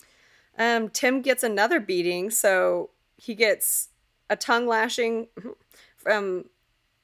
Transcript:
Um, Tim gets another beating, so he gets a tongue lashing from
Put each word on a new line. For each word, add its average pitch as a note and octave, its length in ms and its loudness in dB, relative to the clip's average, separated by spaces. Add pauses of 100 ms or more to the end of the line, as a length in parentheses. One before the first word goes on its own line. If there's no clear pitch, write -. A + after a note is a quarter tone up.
(580)
Um, A3+ 320 0
Tim C4 320 0
gets B3+ 220 0
another A3+ 360 2
beating, F3+ 520 -2
so F3+ 580 2 (280)
he - 180 -10
gets - 540 0 (400)
a G#3 60 0
tongue A#3+ 320 0
lashing A3+ 600 -2 (680)
from G3 500 -2 (580)